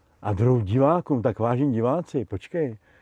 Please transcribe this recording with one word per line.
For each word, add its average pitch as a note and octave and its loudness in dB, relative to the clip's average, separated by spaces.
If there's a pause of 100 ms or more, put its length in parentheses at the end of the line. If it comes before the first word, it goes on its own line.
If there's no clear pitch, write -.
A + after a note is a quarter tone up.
(200)
A G#2 -4
druhou A#2+ 2
divákům, C3+ 0
tak A2+ -2
vážení A#2+ 0
diváci, B2+ -2
počkej. A#2+ -6 (240)